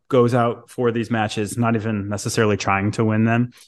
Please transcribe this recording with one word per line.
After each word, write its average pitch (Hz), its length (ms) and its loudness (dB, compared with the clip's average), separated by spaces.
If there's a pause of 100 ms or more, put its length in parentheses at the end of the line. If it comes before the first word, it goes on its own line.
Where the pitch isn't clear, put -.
goes 120 260 4
out 117 380 -2
for 120 200 -2
these 113 200 -4
matches 104 440 -2
not 117 200 0
even 104 340 -4
necessarily 104 480 0
trying 98 340 0
to 113 140 0
win 110 200 2
them. 120 260 0 (160)